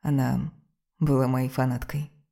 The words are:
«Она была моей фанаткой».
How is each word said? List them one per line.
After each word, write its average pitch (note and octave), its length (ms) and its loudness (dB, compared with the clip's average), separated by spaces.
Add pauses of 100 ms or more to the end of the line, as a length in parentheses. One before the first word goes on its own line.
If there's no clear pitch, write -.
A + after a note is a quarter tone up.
«Она C3 520 0 (460)
была C#3 280 4
моей B2+ 220 0
фанаткой». B2+ 640 -4 (220)